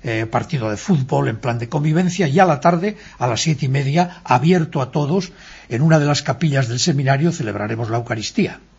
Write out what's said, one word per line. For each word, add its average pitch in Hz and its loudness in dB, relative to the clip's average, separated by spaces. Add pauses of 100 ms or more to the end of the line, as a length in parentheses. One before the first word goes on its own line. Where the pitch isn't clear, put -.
eh, 113 -2
partido 127 -2
de 104 -4
fútbol 139 0
en 113 -4
plan 120 -2
de 120 -6
convivencia, 160 0
y 139 2
a 196 6
la 151 2
tarde, 175 0 (220)
a 123 -2
las 117 -2
siete 147 0
y - 0
media, 143 0
abierto 156 2
a - -4
todos, 160 -2 (360)
en 117 -2
una 160 6
de 147 4
las 143 0
capillas 135 0
del 120 -4
seminario 139 2
celebraremos 110 -4
la 113 -2
Eucaristía. 117 -4 (180)